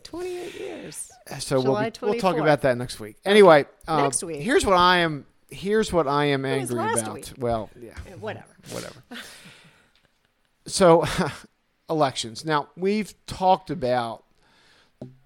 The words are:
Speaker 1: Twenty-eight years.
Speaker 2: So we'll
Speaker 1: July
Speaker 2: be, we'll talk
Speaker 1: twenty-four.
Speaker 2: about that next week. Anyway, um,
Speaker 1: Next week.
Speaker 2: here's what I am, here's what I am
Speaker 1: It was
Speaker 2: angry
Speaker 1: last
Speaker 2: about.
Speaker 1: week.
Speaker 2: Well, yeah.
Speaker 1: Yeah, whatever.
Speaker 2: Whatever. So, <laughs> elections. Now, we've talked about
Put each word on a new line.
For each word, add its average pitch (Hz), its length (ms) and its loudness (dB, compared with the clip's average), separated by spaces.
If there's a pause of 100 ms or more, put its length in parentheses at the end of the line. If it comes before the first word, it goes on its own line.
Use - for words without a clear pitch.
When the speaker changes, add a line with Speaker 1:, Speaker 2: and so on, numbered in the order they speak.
Speaker 1:
Twenty-eight 349 540 -12
years. - 520 -14 (280)
Speaker 2:
So 139 180 -2
we'll 131 80 0
Speaker 1:
July 208 260 0
Speaker 2:
be, - 120 -16
we'll 208 120 -2
talk - 60 -4
Speaker 1:
twenty-four. 180 200 0
Speaker 2:
about 151 220 2
that 127 160 2
next 123 220 -10
week. 107 240 -16
Anyway, 185 420 8 (200)
um, 156 180 0
Speaker 1:
Next - 200 -2
week. 156 160 -8
Speaker 2:
here's 277 260 0
what 190 100 4
I 180 220 4
am, 160 280 -2 (240)
here's 202 420 -2
what 160 160 2
I 147 180 2
am 139 180 0
Speaker 1:
It 135 160 -2
was 120 100 -6
Speaker 2:
angry 120 160 -4
Speaker 1:
last - 160 -2
Speaker 2:
about. 107 120 -10
Speaker 1:
week. - 120 -16 (120)
Speaker 2:
Well, 117 320 -4 (100)
yeah. 110 100 -20 (180)
Speaker 1:
Yeah, 185 80 -20
whatever. 139 300 -14 (240)
Speaker 2:
Whatever. - 320 -14 (1600)
So, 170 380 6 (420)
<laughs> - 440 -18
elections. 135 540 -4
Now, 151 320 -2
we've 196 380 -4 (120)
talked 185 440 0
about 123 540 -4 (1000)